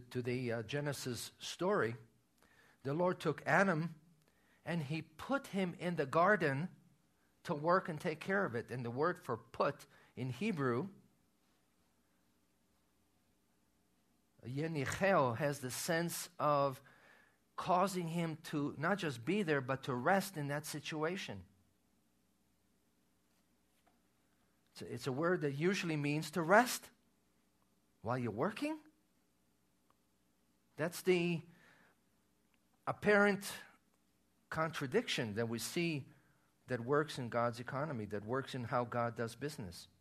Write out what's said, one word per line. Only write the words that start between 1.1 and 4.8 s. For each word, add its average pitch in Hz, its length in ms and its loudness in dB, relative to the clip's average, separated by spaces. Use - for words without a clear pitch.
story, 160 560 0
the 139 100 -2
Lord 175 240 2
took 147 260 -2
Adam 170 500 4
and 165 180 -2